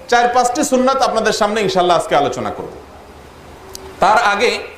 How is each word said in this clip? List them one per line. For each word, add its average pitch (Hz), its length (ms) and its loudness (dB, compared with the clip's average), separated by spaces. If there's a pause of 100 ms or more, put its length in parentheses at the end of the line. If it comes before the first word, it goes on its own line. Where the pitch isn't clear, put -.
চার 240 200 4
পাঁচটি 247 360 0
সুন্নাত 262 380 2
আপনাদের 220 300 0
সামনে 214 280 0
ইনশাআল্লাহ 175 360 2
আজকে 160 200 0
আলোচনা 123 340 -2
করব। 90 200 -10 (1300)
তার 202 220 4
আগে 208 360 0 (200)